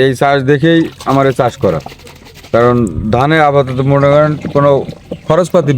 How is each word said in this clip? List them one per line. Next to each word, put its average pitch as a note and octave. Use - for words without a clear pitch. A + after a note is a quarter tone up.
এই C3+
চাষ C#3+
দেখেই E3
আমার C3+
এই B2+
চাষ B2
করা, E2+
কারণ A#2+
ধানে C#3+
আপাতত C3+
মনে C#3
করেন D3+
কোনো C#3+
খরচপাতি D#3+